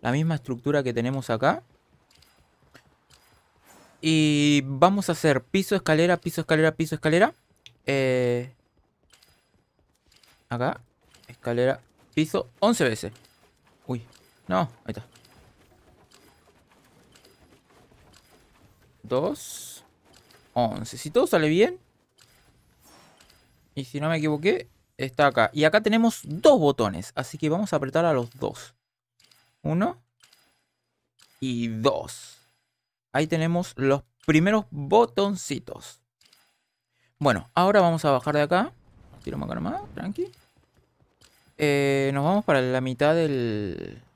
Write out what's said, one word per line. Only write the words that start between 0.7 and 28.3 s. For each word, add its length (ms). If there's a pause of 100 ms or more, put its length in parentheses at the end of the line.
que 120
tenemos 360
acá. 320 (2500)
Y 680
vamos 420
a 40
hacer 320
piso, 320
escalera, 400
piso, 240
escalera, 320
piso, 240
escalera. 380 (520)
Eh, 680 (2000)
acá, 320 (480)
escalera, 500 (360)
piso, 440
once 260
veces. 280 (760)
Uy, 160 (460)
no, 140 (220)
ahí 40
está. 180 (4000)
Dos, 840 (680)
once. 460
Si 120
todo 160
sale 220
bien, 300 (2000)
y 120
si 140
no 100
me 80
equivoqué, 500 (300)
está 300
acá. 260
Y 100
acá 160
tenemos 440
dos 360
botones, 560
así 220
que 100
vamos 240
a 40
apretar 280
a 80
los 260